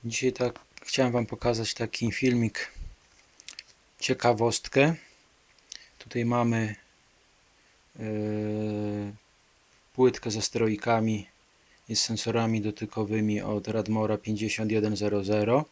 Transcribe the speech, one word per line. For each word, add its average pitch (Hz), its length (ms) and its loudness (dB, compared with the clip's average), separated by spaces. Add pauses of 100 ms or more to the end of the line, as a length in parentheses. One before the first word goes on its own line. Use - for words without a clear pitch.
Dzisiaj 120 280 0
tak 123 280 -2 (220)
chciałem 127 300 2
wam 120 140 2
pokazać 113 480 -2
taki 113 380 -2
filmik, 120 600 0 (1300)
ciekawostkę. 123 920 2 (1040)
Tutaj - 260 -2
mamy, 117 520 2 (1200)
e, 117 40 -8 (1900)
płytkę 127 360 2
ze 107 120 -4
stroikami 110 840 0 (600)
i 110 80 -2
z - 80 2
sensorami 113 560 0
dotykowymi 107 800 -2
od 101 280 -4
Radmora 107 500 0
pięćdziesiąt 107 520 -4
jeden 107 260 2
zero 101 280 0
zero. 107 460 2